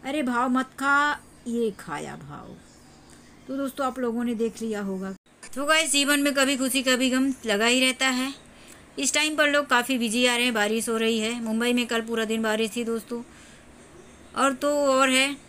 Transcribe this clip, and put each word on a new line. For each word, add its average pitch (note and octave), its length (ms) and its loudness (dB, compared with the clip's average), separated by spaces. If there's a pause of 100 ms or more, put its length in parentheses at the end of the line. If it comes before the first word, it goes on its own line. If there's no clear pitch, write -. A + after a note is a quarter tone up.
अरे D4 140 -2
भाव B3 280 0
मत B3+ 280 0
खा, C#4+ 420 2 (260)
ये A#3 320 -2
खाया D3+ 400 -10
भाव। C#3 360 -16 (920)
तो C4+ 80 -8
दोस्तों, C#4 300 -4
आप B3+ 120 -4
लोगों A#3+ 260 -2
ने A#3+ 100 -2
देख A3 280 -4
लिया G#3+ 180 -4
होगा। F#3+ 340 -6 (400)
तो C4 120 -6
guys, D#4 260 2
जीवन C#4+ 280 4
में C#4+ 140 2
कभी C#4 220 2
खुशी C4 260 0
कभी B3+ 280 2
गम C4 220 2 (140)
लगा G#3+ 200 2
ही B3 140 4
रहता B3+ 280 2
है। C4 240 -2 (680)
इस C#4 160 -2
time D4+ 220 0
पर D4 140 4
लोग C#4+ 160 2
काफ़ी C4 320 2
busy A#3 280 0
आ B3 100 2
रहे A#3+ 80 2
हैं। B3 100 0
बारिश A3 340 0
हो A3+ 80 0
रही A3+ 220 0
है, A3+ 240 -4
मुंबई A3+ 300 0
में A#3+ 140 0
कल A#3 140 -2
पूरा A3+ 240 -2
दिन A3 180 -2
बारिश A3 340 0
थी A#3+ 80 -4
दोस्तों। A#3 380 -6 (1120)
और C4+ 160 2
तो C#4+ 240 0 (120)
और C4 220 4
है C4+ 260 2 (120)